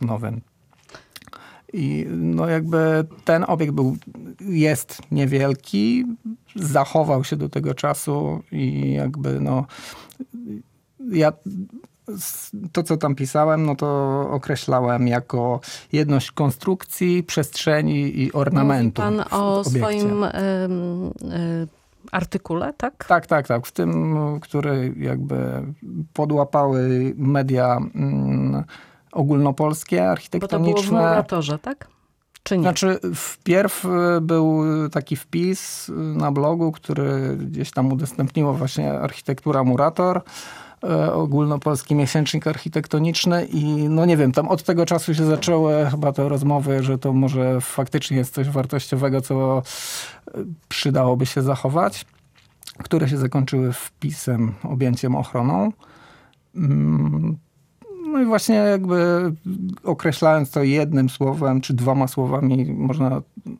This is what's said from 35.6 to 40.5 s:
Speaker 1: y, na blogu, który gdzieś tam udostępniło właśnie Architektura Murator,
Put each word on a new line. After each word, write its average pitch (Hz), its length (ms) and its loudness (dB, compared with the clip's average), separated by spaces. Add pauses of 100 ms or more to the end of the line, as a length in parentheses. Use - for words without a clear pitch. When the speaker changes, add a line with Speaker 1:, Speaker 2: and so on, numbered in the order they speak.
Speaker 1:
y, - 40 -10
na 151 380 -2
blogu, 156 400 2
który 139 680 -2
gdzieś 139 320 -6
tam 131 200 2
udostępniło 139 640 0
właśnie 143 400 -2
Architektura 139 720 -2
Murator, 160 580 2 (840)